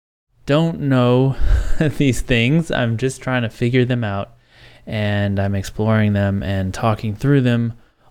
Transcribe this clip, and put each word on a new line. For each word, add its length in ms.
don't 340
know 560
<laughs> 20
these 400
things. 500
I'm 240
just 260
trying 200
to 80
figure 340
them 220
out, 260
and 500
I'm 180
exploring 580
them 300
and 300
talking 400
through 280
them 320